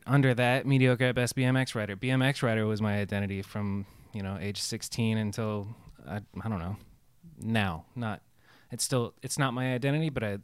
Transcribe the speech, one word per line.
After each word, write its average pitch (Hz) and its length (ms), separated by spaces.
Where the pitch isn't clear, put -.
under 135 280
that, 123 320
mediocre 127 380
at 123 100
best 123 200
B 131 100
M 127 120
X 131 180
rider. 104 200
B 127 140
M 131 140
X 139 200
rider 110 220
was 107 160
my 104 180
identity 98 440
from, 101 440
you 104 100
know, 98 180
age 101 220
sixteen 110 560
until, 107 480
I, 101 120
I 113 60
don't 98 120
know, 95 160
now. 101 460
Not, 113 280
it's 120 140
still, 120 360
it's - 180
not 135 140
my 127 220
identity, 143 340
but 127 160
I, 101 200